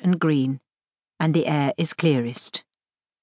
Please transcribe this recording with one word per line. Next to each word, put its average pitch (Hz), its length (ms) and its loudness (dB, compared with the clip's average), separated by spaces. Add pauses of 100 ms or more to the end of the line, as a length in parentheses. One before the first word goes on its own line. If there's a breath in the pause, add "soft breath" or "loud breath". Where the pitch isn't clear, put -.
and 180 160 2
green 135 400 0 (600)
and 160 140 2
the 151 140 2
air 143 280 0
is 160 180 -4
clearest, 123 680 -2 (600)